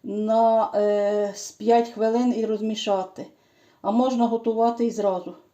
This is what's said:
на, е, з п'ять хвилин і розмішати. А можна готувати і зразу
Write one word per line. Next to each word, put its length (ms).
на, 720
е, 640
з 160
п'ять 360
хвилин 480
і 100
розмішати. 800
А 80
можна 360
готувати 600
і 40
зразу 440